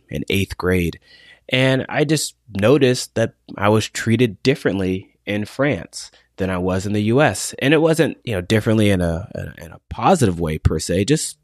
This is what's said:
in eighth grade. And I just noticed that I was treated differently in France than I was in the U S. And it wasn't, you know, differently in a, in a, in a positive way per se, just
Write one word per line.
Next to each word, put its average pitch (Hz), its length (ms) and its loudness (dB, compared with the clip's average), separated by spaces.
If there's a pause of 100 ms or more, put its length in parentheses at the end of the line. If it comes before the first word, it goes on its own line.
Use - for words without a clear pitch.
in - 200 -8
eighth 92 280 -2
grade. 87 440 0 (480)
And 131 400 0
I 139 160 0
just 147 320 -2 (220)
noticed 127 580 2
that 113 180 0 (220)
I 101 140 2
was 107 180 2
treated 113 540 0
differently 98 760 -2 (100)
in 104 200 -4
France - 640 -6 (240)
than 92 140 -2
I 92 80 -2
was 92 280 -2
in 101 60 -4
the 104 120 0
U 113 160 2
S. 127 380 -2
And 139 160 2
it 160 40 4
wasn't, 160 460 2
you 117 100 -6
know, 90 60 -2
differently 107 500 2
in 95 100 2
a, 85 340 -2
in - 60 -10
a, - 260 -14
in 82 60 -18
a - 160 -20
positive 123 500 2
way 80 200 -2
per - 200 2
se, 95 280 0
just - 380 -2